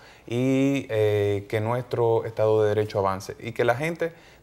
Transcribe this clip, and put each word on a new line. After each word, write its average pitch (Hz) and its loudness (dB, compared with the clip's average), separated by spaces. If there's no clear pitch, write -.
y, 131 0
eh, 104 2
que 110 -2
nuestro 117 0
Estado 110 2
de 104 4
Derecho 104 0
avance 95 -2
y 117 -10
que 120 -2
la 117 4
gente 165 -4